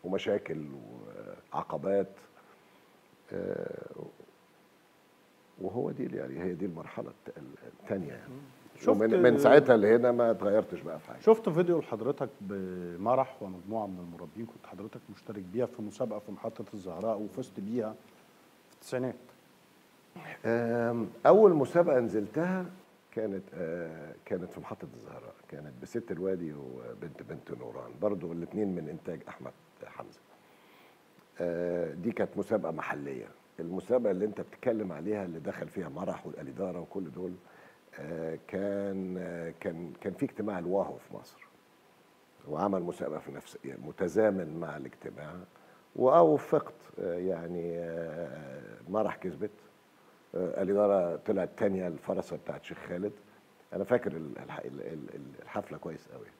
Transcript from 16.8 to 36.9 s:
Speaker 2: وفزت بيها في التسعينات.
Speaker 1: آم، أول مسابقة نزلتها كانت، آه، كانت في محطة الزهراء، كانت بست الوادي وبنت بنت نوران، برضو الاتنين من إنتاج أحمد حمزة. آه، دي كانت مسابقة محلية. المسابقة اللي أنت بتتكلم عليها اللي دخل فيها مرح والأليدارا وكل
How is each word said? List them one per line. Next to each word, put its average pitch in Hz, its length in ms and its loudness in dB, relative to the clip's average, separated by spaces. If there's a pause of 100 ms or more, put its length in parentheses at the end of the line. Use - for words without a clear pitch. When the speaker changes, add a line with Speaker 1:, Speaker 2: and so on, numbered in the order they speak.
Speaker 2:
وفزت 107 420 -8
بيها 110 340 -2 (720)
في - 60 -20
التسعينات. 127 400 -4 (1300)
Speaker 1:
آم، 117 640 2 (180)
أول 185 280 12
مسابقة 151 460 6
نزلتها 151 680 0 (460)
كانت، 101 300 -4 (120)
آه، 82 600 -6 (100)
كانت 90 280 -4
في 78 80 -12
محطة - 340 -10
الزهراء، - 400 -16 (140)
كانت 73 240 -12 (100)
بست 113 280 -6
الوادي 87 420 -2
وبنت 64 680 -12
بنت - 380 -10
نوران، 60 300 -12 (120)
برضو 90 300 0
الاتنين 92 420 -2
من 78 140 -4
إنتاج 80 400 -8
أحمد 65 240 -12 (340)
حمزة. - 340 -16 (1200)
آه، 87 520 0
دي 90 200 -4
كانت 95 240 0
مسابقة 98 360 0
محلية. 71 540 -6 (340)
المسابقة 98 500 0
اللي 92 140 2
أنت 104 160 -4
بتتكلم 107 520 -2
عليها 95 320 -4
اللي 82 160 -8
دخل 85 280 -6
فيها 85 200 -6
مرح 85 380 -6
والأليدارا 87 520 -6
وكل 82 340 -8